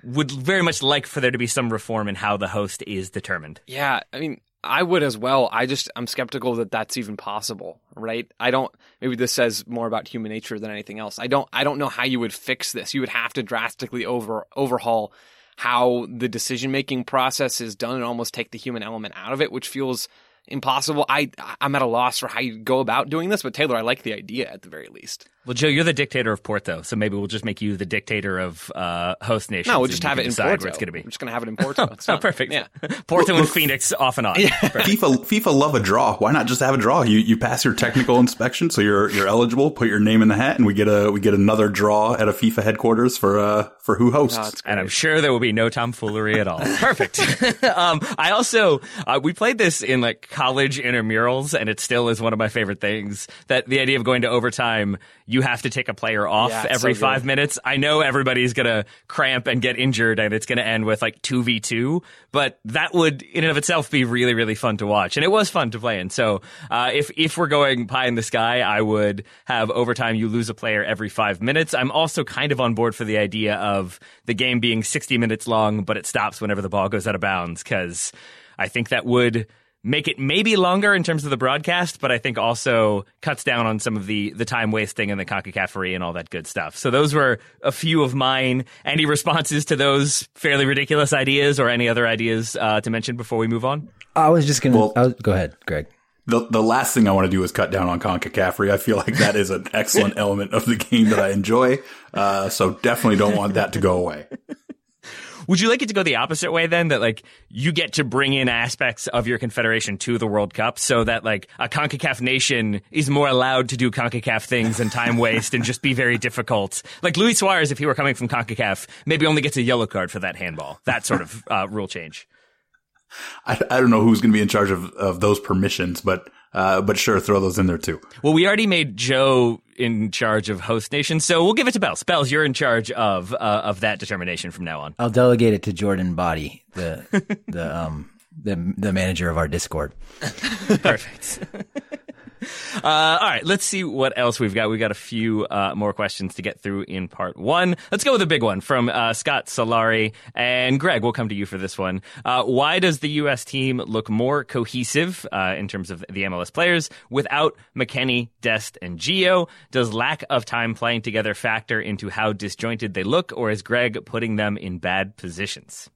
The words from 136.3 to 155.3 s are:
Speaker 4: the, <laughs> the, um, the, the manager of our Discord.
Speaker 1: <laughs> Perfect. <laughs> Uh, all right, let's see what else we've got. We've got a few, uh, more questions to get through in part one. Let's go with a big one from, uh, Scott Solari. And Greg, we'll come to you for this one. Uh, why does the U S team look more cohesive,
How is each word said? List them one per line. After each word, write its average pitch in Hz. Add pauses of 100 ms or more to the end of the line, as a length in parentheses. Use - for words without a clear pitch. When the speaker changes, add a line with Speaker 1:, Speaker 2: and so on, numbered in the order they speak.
Speaker 4:
the, 82 (380)
<laughs> -
the, 87
um, 160 (320)
the, 95
the 98
manager 92
of 82
our 82
Discord. 73 (140)
Speaker 1:
<laughs> -
Perfect. - (140)
<laughs> 277 (760)
Uh, - (340)
all 214
right, 135
let's 190
see 190
what 131
else 120
we've 104
got. 110
We've 110
got 110
a -
few, 110
uh, 98
more 104
questions 98
to -
get 95
through 98
in 92
part 92
one. 170 (120)
Let's 208
go 277
with 226
a 185
big 147
one 95
from, 123
uh, 113
Scott 139
Solari. 113 (240)
And 127
Greg, 139
we'll 117
come 113
to 104
you 101
for 95
this 95
one. 92 (240)
Uh, 123
why 135
does 175
the 156
U 147
S 131
team 131
look 110
more 123
cohesive, 139